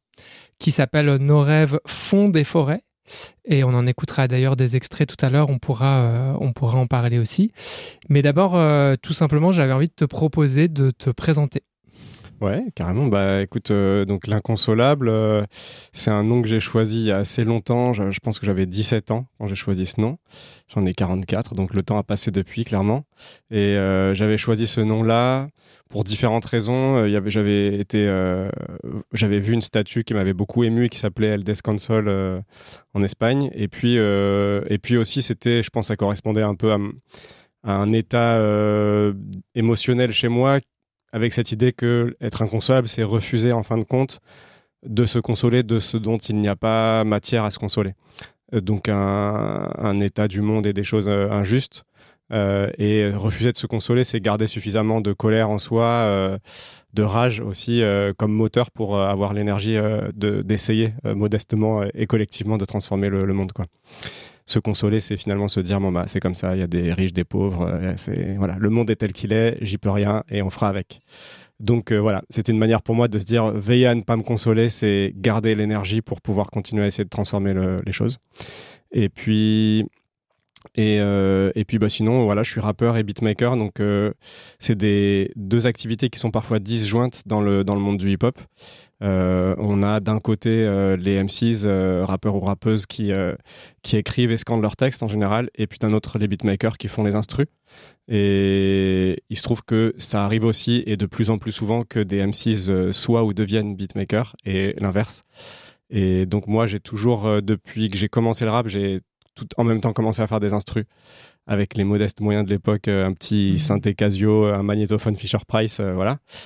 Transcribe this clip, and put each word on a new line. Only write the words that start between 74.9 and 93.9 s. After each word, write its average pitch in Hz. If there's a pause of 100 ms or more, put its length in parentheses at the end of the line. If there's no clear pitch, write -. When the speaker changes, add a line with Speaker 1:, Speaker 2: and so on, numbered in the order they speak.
Speaker 2:
garder 110
l'énergie 107
pour -
pouvoir 101
continuer 104
à -
essayer 101
de 85
transformer 98
le, 92
les 95
choses. » 117 (720)
Et 104
puis, 110 (880)
et, 107
euh, 98
et 107
puis, 113
bah, 104
sinon, 117
voilà, 104
je -
suis 117
rappeur 117
et 110
beatmaker, 113
donc, 107
euh, 104 (460)
c'est 113
des 101
deux 113
activités 113
qui -
sont 113
parfois 107
disjointes 113
dans 107
le, 101
dans 101
le 101
monde 101
du 98
hip-hop. 117 (640)
Euh, 92
on 101
a 104
d'un 107
côté, 113
euh, 98
les 95
M 98
Cs, 113
euh, 95
rappeurs 98
ou 98
rappeuses 101
qui, 101
euh, 95 (480)
qui -